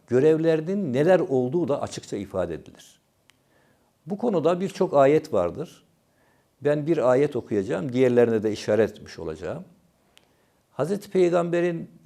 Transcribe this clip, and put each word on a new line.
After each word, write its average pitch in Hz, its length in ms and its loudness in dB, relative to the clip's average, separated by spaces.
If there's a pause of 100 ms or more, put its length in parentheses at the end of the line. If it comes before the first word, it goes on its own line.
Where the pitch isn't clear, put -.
görevlerinin 160 840 0
neler 165 280 4
olduğu 127 480 -2
da 135 140 -2
açıkça - 340 -10
ifade 92 380 -6
edilir. - 460 -18 (1080)
Bu 196 120 -6
konuda 180 420 0
birçok 185 340 -2
ayet 143 380 4
vardır. 90 540 -4 (720)
Ben 147 260 -2
bir 147 240 2
ayet 139 260 2
okuyacağım, 120 560 -4
diğerlerine 120 500 4
de 107 100 0
işaret 107 380 0
etmiş - 280 -20
olacağım. 85 460 -10 (1080)
Hazreti 190 380 -6
Peygamber'in 175 800 0 (160)